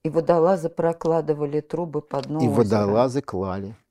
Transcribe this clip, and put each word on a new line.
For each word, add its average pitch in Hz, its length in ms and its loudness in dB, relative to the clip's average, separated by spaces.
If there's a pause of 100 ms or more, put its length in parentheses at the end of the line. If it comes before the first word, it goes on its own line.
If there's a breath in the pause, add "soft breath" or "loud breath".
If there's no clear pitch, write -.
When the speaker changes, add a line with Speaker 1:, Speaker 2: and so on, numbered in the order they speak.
Speaker 1:
И 160 40 -2
водолазы 165 600 2
прокладывали 156 880 -2
трубы 156 400 -6
по 139 220 -6
дну 143 180 -4
Speaker 2:
И 123 80 2
Speaker 1:
озера? 104 80 0
Speaker 2:
водолазы 110 640 2
клали, 98 560 -6 (140)